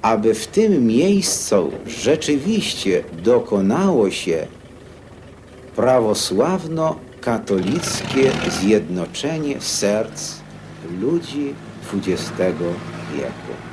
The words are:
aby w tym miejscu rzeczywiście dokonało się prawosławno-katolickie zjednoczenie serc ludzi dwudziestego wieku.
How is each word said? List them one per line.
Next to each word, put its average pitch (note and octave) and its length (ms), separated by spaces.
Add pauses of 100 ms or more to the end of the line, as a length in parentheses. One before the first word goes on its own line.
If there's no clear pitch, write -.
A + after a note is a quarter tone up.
aby A2 320
w - 120
tym G3 400
miejscu A#2 840 (160)
rzeczywiście D3 1160 (180)
dokonało A2+ 880
się E2 360 (1300)
prawosławno-katolickie C3 2500 (180)
zjednoczenie G#2+ 1120
serc - 720 (680)
ludzi C#3+ 540 (280)
dwudziestego F2+ 840 (500)
wieku. C#2+ 580